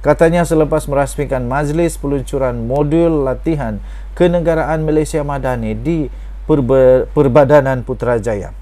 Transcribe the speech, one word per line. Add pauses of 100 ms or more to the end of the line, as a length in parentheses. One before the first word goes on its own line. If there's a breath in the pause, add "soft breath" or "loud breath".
Katanya
selepas
merasmikan
majlis
peluncuran
modul
latihan (400 loud breath)
kenegaraan
Malaysia
Madani
di (340 soft breath)
Perbe-,
Perbadanan
Putrajaya. (100)